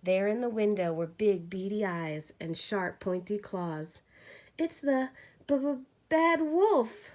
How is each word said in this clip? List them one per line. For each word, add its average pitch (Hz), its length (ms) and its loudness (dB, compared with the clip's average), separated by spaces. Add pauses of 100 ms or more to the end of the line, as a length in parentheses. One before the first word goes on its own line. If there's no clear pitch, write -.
There 185 260 2
in 220 120 0
the 247 80 -2
window 208 440 0
were 165 140 -2
big 175 440 0
beady 196 340 -2
eyes 165 560 -4
and 160 160 -4
sharp 185 440 -4
pointy 185 380 -4
claws. 170 640 -8 (540)
It's 330 220 -4
the 262 320 0 (1000)
bad 330 320 4
wolf 320 760 2